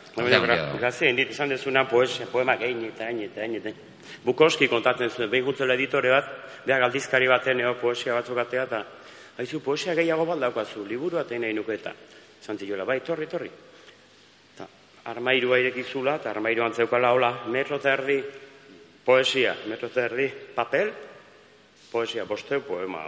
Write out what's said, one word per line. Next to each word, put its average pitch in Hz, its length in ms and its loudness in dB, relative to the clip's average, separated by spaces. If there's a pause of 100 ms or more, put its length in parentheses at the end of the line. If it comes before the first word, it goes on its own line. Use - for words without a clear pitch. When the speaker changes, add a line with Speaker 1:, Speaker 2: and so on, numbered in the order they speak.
(140)
Speaker 1:
Handia 117 260 4
Speaker 2:
Gra-, 117 180 2
Speaker 1:
dago. 80 220 -4
Speaker 2:
grazia 123 280 0
indit 127 240 2
izan 143 200 -2
dezuna 131 360 2
poesia, 123 400 4
poemak 123 400 2
egin 120 200 -4
eta 110 200 -10
egin 117 200 -4
eta 104 160 -10
egin 110 180 -4
eta 107 80 -6
egin. - 160 -12 (380)
Bukowski 143 440 4
kontatzen 120 440 2
zuen, 113 200 -4
behin 127 140 2
juntzela 131 300 0
editore 131 360 2
bat, 143 160 4 (380)
beha 131 160 2
galdizkari 127 480 2
baten 127 320 4
eo 120 180 0
poesia 120 380 -2
batzuk 120 240 -4
atea, 127 220 -2
eta, 117 180 -4 (580)
"Aizu, 135 240 -6
poesia 151 320 -2
gehiago 165 300 2
bal 170 140 -2
daukazu, 113 460 -2
liburu 139 300 -4
bat 151 160 -4
egin 117 120 -4
nahi 110 100 -2
nuke," 107 220 -4
eta - 180 -10 (480)
esan 107 160 -6
ziola, 98 260 -6
"Bai, 127 160 -2
torri, 160 280 -6
torri." 143 220 -8 (1040)
Eta - 120 -14 (380)
armairua 123 540 2
irekizula, 127 560 0
eta 127 160 -6
armairuan 113 420 0
zeukala, 120 400 4
hola, 123 180 4 (160)
metro 139 300 -2
eta 139 160 2
erdi 135 260 0 (880)
poesia, 127 500 4 (120)
metro 113 200 -6
eta 123 180 0
erdi 123 220 -2 (280)
papel, 151 360 0 (1000)
poesia, 117 340 -2
bosteun 120 380 -4
poema, 90 440 -6